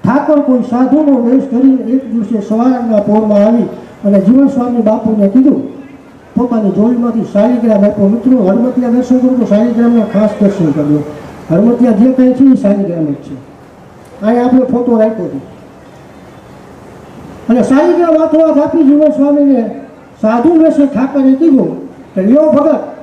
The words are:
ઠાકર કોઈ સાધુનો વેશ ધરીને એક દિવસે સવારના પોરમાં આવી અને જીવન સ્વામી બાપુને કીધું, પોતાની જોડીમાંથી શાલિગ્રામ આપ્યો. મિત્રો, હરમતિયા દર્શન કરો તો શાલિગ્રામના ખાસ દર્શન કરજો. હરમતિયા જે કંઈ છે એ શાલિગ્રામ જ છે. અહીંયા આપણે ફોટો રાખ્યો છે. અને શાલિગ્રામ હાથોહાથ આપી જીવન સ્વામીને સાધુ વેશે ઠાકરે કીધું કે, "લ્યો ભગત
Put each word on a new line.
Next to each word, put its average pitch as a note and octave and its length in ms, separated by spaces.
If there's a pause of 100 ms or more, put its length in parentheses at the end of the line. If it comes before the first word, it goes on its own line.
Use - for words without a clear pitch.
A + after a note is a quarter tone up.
ઠાકર C#4+ 340
કોઈ B3+ 220
સાધુનો C4 600
વેશ B3+ 220
ધરીને B3+ 400
એક A#3 280
દિવસે G#3+ 360
સવારના A#3 500
પોરમાં G#3 480
આવી A#3 180 (420)
અને G3+ 140
જીવન C4 280
સ્વામી A#3+ 340
બાપુને G#3+ 480
કીધું, - 480 (580)
પોતાની A3+ 360
જોડીમાંથી A#3 640
શાલિગ્રામ G#3+ 520
આપ્યો. G#3 220
મિત્રો, A#3 360
હરમતિયા A#3+ 460
દર્શન B3 280
કરો B3+ 120
તો A#3+ 160
શાલિગ્રામના A3+ 600
ખાસ G3+ 240 (120)
દર્શન F#3+ 300
કરજો. D3 320 (480)
હરમતિયા A#3 400
જે A3+ 200
કંઈ B3+ 220
છે C4 100
એ C4 180
શાલિગ્રામ F3 440
જ C#3+ 80
છે. C3+ 220 (920)
અહીંયા A#3+ 200
આપણે B3+ 180
ફોટો A#3+ 340
રાખ્યો G#3+ 300
છે. C#3 100 (2000)
અને B3 140
શાલિગ્રામ E4 540
હાથોહાથ D#4+ 400
આપી D#4 260
જીવન D4 260
સ્વામીને C#4 720 (400)
સાધુ A#3+ 320
વેશે D#4 320
ઠાકરે C4 500
કીધું C4 520
કે, - 340
"લ્યો C#4+ 300
ભગત D4 280 (240)